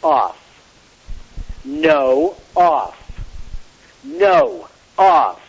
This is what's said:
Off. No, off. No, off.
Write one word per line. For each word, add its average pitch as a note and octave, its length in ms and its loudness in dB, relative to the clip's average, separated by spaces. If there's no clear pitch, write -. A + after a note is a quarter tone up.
Off. C#3 340 0
No, D3 720 0
off. D3+ 400 0
No, C#4 640 0
off. D#3+ 500 2